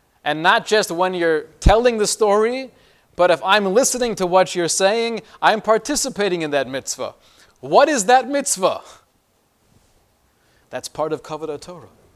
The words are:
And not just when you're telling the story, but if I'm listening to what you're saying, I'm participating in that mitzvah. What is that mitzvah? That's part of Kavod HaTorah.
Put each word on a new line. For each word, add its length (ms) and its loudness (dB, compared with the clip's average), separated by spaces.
And 200 -4
not 220 2
just 260 0
when 220 -2
you're 300 0
telling 380 4
the 100 0
story, 640 0
but 160 4
if 120 0
I'm 300 2
listening 420 0
to 120 -4
what 280 2
you're 120 -2
saying, 540 -2
I'm 200 2
participating 800 -2
in 100 -6
that 160 0
mitzvah. 480 -10
What 300 4
is 160 -2
that 240 4
mitzvah? 520 -2
That's 180 -12
part 240 -4
of 120 -6
Kavod 240 -12
HaTorah. 420 -14